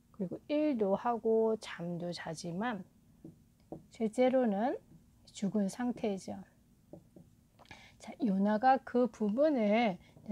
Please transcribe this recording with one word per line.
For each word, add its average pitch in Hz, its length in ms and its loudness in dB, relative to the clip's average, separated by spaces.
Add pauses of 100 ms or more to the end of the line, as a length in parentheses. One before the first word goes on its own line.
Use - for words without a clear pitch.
(160)
그리고 180 320 -6
일도 269 480 0
하고 220 640 2
잠도 175 520 -6
자지만 180 720 -8 (1080)
실제로는 247 880 0 (480)
죽은 196 420 -2
상태죠. 208 680 -6 (1600)
자, - 140 -16 (120)
요나가 214 540 4
그 247 300 0
부분을 220 920 2 (340)